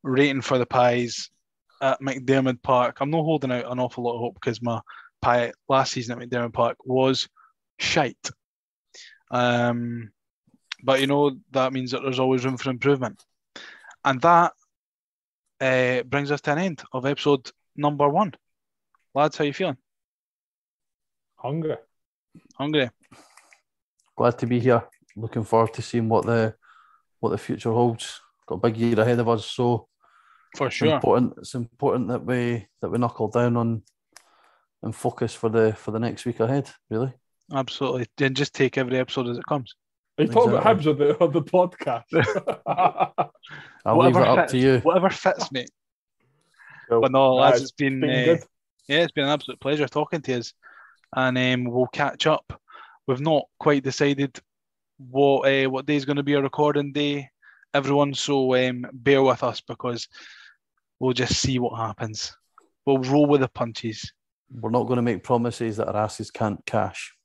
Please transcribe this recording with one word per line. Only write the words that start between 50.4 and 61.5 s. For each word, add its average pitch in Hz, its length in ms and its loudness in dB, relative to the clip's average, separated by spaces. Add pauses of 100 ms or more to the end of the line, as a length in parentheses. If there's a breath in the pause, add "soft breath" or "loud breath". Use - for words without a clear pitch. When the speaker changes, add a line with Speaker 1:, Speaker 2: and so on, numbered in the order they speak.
Speaker 1:
And, 131 220 0
um, 127 360 0
we'll 127 140 2
catch - 400 -2
up. - 320 -2 (480 loud breath)
We've 131 140 -2
not 151 240 0 (140)
quite 143 240 2
decided 139 560 -2 (580)
what, 135 520 2
uh, 135 200 2
what 131 160 -6
day 151 100 0
is 139 100 -2
gonna 143 180 -2
be 143 100 0
a 139 80 2
recording 143 500 0
day, 143 380 -4 (440 soft breath)
everyone, 139 400 2
so, 131 420 0
um, 127 380 0
bear 135 300 4
with 127 200 4
us 117 180 -4
because 123 460 -8 (920 loud breath)
we'll 127 140 -2
just 123 260 -2
see 135 180 -2